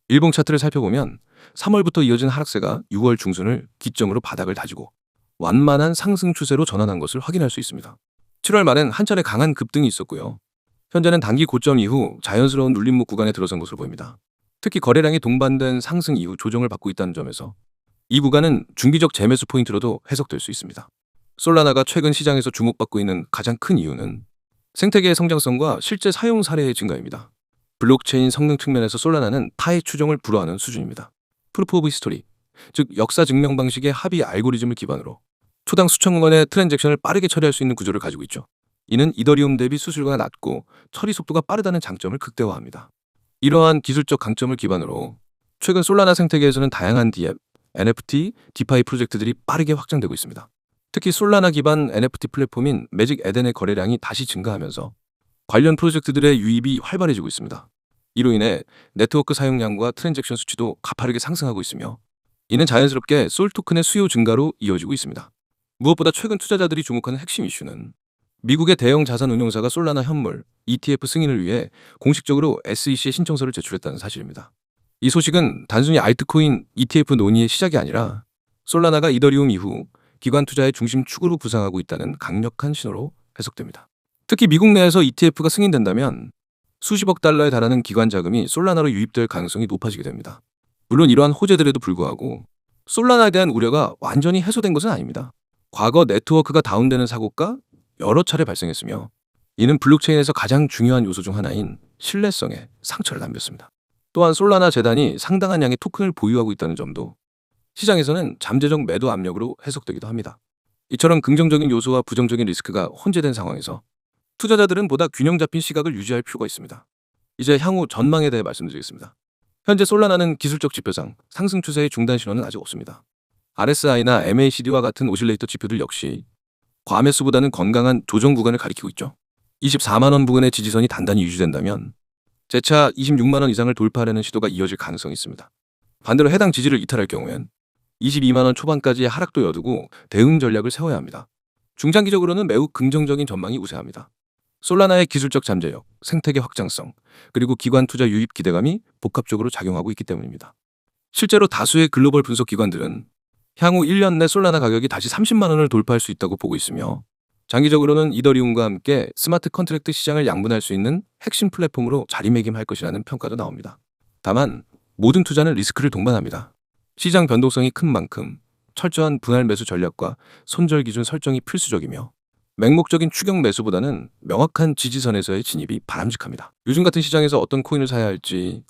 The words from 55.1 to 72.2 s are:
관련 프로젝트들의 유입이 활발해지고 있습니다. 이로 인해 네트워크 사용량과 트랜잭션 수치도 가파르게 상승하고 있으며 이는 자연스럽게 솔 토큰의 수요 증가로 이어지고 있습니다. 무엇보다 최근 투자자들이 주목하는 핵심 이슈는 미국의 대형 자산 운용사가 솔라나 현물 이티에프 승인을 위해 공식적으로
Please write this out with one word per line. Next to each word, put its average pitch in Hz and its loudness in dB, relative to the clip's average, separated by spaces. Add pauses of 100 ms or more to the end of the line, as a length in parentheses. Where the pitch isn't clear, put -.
관련 147 4
프로젝트들의 143 2
유입이 117 0
활발해지고 156 -2
있습니다. - -12 (480)
이로 120 4
인해 107 0 (280)
네트워크 139 0
사용량과 117 -2
트랜잭션 135 -6
수치도 - -6
가파르게 120 -4
상승하고 135 -6
있으며 - -12 (500)
이는 139 4
자연스럽게 131 2
솔 196 0
토큰의 165 -2
수요 202 2
증가로 117 2
이어지고 95 -2
있습니다. - -10 (480)
무엇보다 160 2
최근 214 -6
투자자들이 170 -2
주목하는 127 -6
핵심 156 -6
이슈는 - -14 (480)
미국의 160 2
대형 143 4
자산 123 -2
운용사가 113 -2
솔라나 147 -2
현물 131 -4 (240)
이티에프 131 -4
승인을 139 0
위해 110 -4 (300)
공식적으로 143 0